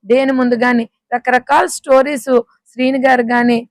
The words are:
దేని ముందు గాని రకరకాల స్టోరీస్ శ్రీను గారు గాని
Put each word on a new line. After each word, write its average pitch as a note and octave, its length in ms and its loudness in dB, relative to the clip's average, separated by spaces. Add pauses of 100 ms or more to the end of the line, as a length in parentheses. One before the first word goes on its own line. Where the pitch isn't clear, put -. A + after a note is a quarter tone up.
దేని C4 280 0
ముందు B3 240 0
గాని A#3+ 280 0 (260)
రకరకాల B3 560 0
స్టోరీస్ C4+ 640 0 (360)
శ్రీను B3+ 300 -2
గారు B3+ 320 0
గాని A#3+ 280 2 (120)